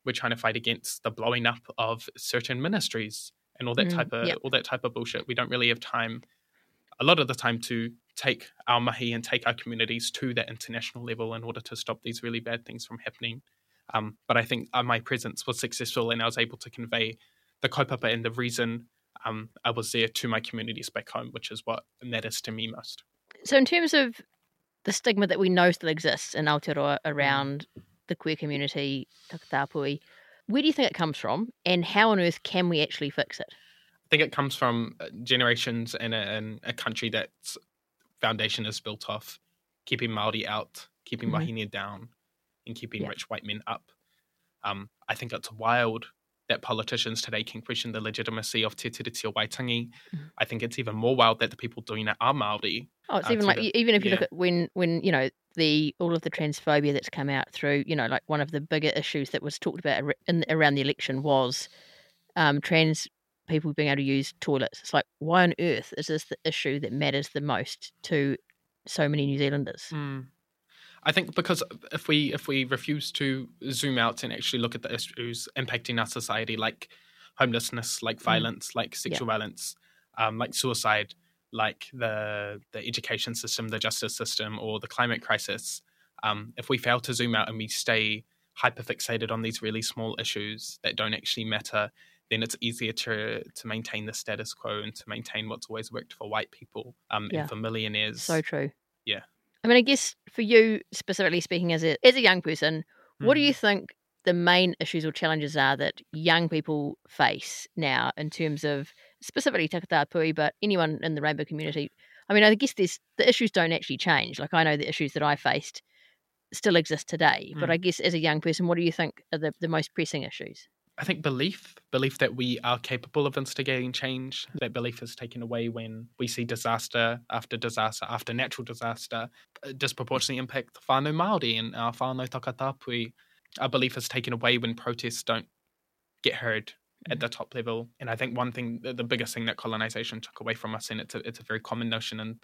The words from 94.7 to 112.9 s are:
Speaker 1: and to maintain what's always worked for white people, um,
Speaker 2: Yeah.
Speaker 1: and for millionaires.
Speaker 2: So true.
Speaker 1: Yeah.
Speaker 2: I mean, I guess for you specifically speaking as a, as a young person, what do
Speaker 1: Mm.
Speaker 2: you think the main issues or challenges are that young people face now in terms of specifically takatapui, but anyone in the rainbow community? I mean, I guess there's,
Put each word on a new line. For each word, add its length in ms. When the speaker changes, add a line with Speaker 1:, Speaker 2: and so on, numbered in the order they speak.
Speaker 1:
and 140
to 120
maintain 420
what's 180
always 240
worked 220
for 140
white 220
people, 460
um, 200
Speaker 2:
Yeah. 100
Speaker 1:
and 80
for 60
millionaires. 680
Speaker 2:
So 180
true. 300
Speaker 1:
Yeah. 160
Speaker 2:
I 40
mean, 100
I 40
guess 340
for 120
you 380
specifically 500
speaking 320
as 100
a, 220
as 100
a 60
young 200
person, 420
what 160
do 60
Speaker 1:
Mm. 60
Speaker 2:
you 60
think 420
the 100
main 460
issues 260
or 60
challenges 460
are 200
that 240
young 360
people 480
face 680
now 420
in 120
terms 340
of 280
specifically 460
takatapui, 680
but 180
anyone 400
in 120
the 60
rainbow 240
community? 460
I 60
mean, 80
I 120
guess 180
there's, 260